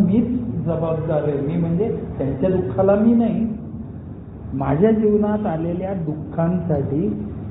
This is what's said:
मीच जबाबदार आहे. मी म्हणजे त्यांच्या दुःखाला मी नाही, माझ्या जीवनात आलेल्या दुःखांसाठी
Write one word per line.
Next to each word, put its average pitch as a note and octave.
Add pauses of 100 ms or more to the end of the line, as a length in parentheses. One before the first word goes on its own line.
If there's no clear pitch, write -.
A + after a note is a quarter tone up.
मीच A#3 (240)
जबाबदार D#3+
आहे. C#3+
मी D3+
म्हणजे E3+ (180)
त्यांच्या C3+
दुःखाला F#3+
मी A3+
नाही, A#3 (1040)
माझ्या C#3
जीवनात G#3+
आलेल्या F3
दुःखांसाठी E3 (220)